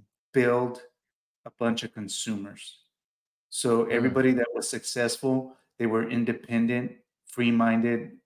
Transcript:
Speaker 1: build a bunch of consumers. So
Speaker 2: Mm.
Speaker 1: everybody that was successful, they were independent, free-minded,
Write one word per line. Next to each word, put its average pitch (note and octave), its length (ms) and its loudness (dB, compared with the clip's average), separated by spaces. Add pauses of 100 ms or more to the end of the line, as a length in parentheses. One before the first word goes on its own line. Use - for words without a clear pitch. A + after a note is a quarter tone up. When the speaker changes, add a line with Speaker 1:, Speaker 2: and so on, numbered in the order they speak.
(320)
Speaker 1:
build B2 500 2 (600)
a A#2 140 -16
bunch A#2 260 0
of A2 80 -12
consumers. G2+ 880 -10 (720)
So A#2 340 2
Speaker 2:
Mm. A2+ 80 -2
Speaker 1:
everybody B2+ 400 4
that A#2+ 200 2
was A#2 160 -6
successful, C3 880 -2 (220)
they A#2 80 0
were A2+ 220 0
independent, A#2+ 840 -2 (340)
free-minded, A#2 1000 2